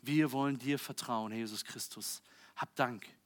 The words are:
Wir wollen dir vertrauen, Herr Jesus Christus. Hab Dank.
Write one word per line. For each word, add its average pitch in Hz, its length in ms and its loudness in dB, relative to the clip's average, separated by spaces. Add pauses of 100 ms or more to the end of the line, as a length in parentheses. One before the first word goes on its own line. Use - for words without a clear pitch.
Wir 151 300 4
wollen 139 280 2
dir 139 180 2
vertrauen, 113 540 -2
Herr 110 80 -2
Jesus 107 260 -4
Christus. - 560 -8 (340)
Hab - 200 -6
Dank. 123 320 0 (180)